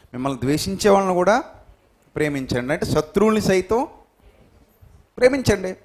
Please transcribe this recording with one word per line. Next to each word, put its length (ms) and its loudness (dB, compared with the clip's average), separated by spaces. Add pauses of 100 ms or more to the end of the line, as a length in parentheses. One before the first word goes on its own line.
(140)
మిమ్మల్ని 280 -6
ద్వేషించే 480 -2
వాళ్ళని 240 4
కూడా 300 2 (720)
ప్రేమించండి. 580 -4
అంటే, 120 -4
శత్రువుల్ని 560 0
సైతం 460 0 (1300)
ప్రేమించండి. 680 0